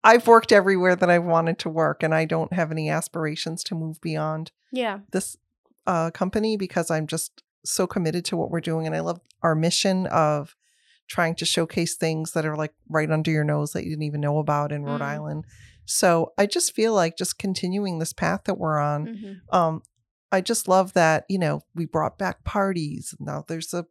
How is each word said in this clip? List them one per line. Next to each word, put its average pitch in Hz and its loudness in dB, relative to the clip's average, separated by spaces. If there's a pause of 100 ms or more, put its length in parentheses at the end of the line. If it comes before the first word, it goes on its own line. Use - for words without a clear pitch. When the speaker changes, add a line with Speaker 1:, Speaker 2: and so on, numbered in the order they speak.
Speaker 1:
I've 233 8
worked 226 8
everywhere 185 6
that 175 4
I've 175 6
wanted 165 2
to - -6
work, 156 0
and 156 2
I 160 2
don't 165 -2
have 165 -2
any 156 -4
aspirations 160 -4
to 185 -6
move 160 -6
beyond 156 -4 (200)
Speaker 2:
Yeah. 233 -4 (120)
Speaker 1:
this, - -4 (500)
uh, 165 0
company 214 -2
because 180 -4
I'm 156 -2
just - -8 (220)
so - -2
committed 170 -2
to - -4
what 156 -4
we're 165 -2
doing. 160 -4
And 160 -4
I 160 -2
love 170 -4 (220)
our 165 2
mission 185 0
of 151 0 (520)
trying 165 0
to - -6
showcase 170 -2
things 160 -2
that 156 -2
are, 156 -4
like, 151 -4 (160)
right 156 0
under 160 2
your 151 2
nose 147 0
that - -6
you 160 -6
didn't 151 -6
even 147 -4
know 147 0
about 147 -2
in 147 -6
Rhode 143 -6
Speaker 2:
Mm. 143 -4
Speaker 1:
Island. 151 -8 (420)
So 170 2
I 202 4
just - -2
feel 226 2
like 170 2
just - -6
continuing 185 -4
this 165 -4
path 175 -2
that 190 -2
we're 156 0
on. 147 -2
Speaker 2:
Mm-hmm. 196 -8
Speaker 1:
Um, 160 2 (500)
I 190 2
just 226 -4
love 185 4
that, 160 4
you 196 0
know, 151 0 (140)
we 165 -4
brought 156 -2
back - -6
parties. 175 -4
Now 147 -8
there's 165 -8
the 175 -6